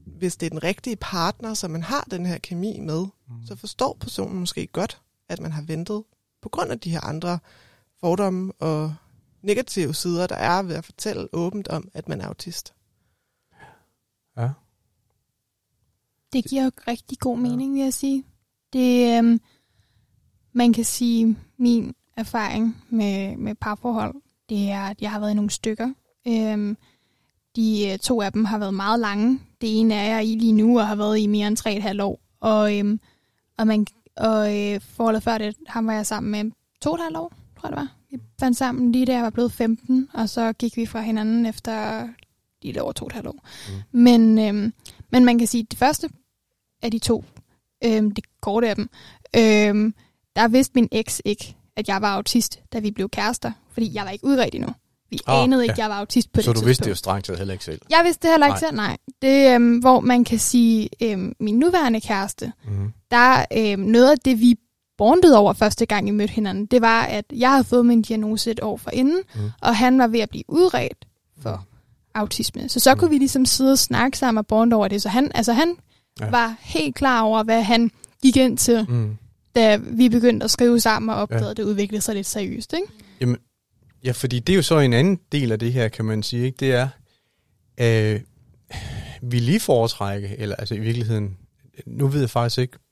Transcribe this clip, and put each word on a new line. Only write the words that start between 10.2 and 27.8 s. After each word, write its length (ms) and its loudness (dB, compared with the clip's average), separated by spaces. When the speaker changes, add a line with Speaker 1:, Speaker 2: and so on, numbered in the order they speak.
Speaker 1:
der 80 -8
er 280 -2
ved 120 -8
at 100 -12
fortælle 480 -10
åbent 340 -6
om, 260 -8
at 160 -14
man 120 -8
er 60 -12
autist. 460 -14
Speaker 2:
Ja. 120 -4
Speaker 3:
Det 160 -2
giver 140 -2
jo 80 -2
rigtig 320 -10
god 180 -4
Speaker 2:
Ja. 40 -4
Speaker 3:
mening, 320 -4
vil 100 -2
jeg 100 -2
sige. 300 -4
Det, 440 4
øhm, 240 4
man 200 4
kan 120 0
sige, 520 0
min 360 0
erfaring 720 -6
med, 480 -4
med 180 -8
parforhold, 600 -6
det 200 -2
er, 120 -6
at 200 -10
jeg 100 -8
har 80 -8
været 120 -4
i 40 -2
nogle 160 -2
stykker. 420 -6
Øhm, 500 -2
de, 360 0